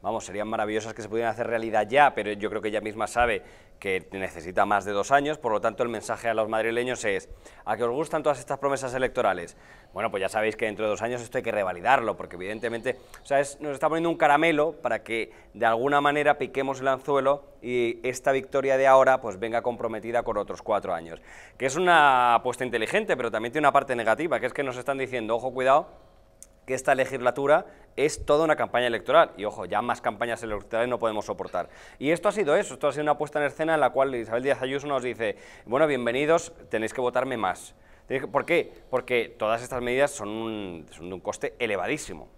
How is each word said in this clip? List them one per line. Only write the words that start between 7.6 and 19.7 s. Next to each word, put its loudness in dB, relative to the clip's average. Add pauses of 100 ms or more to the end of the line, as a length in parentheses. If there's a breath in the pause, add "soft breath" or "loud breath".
¿a -2
que -2
os 0
gustan -4
todas 0
estas -6
promesas -2
electorales? 0 (380 loud breath)
Bueno, -4
pues -2
ya 0
sabéis 0
que -2
dentro -2
de 0
dos -2
años -4
esto -8
hay -2
que -4
revalidarlo, 2
porque -14
evidentemente, -6 (240 loud breath)
o -20
sea, 2
es, -4
nos -8
está -2
poniendo 0
un -2
caramelo 4
para -4
que -6 (220 loud breath)
de 0
alguna 4
manera 2
piquemos -4
el -2
anzuelo 0 (160)
y -2
esta -2
victoria 0
de 4
ahora, 8
pues, -8
venga -2
comprometida -4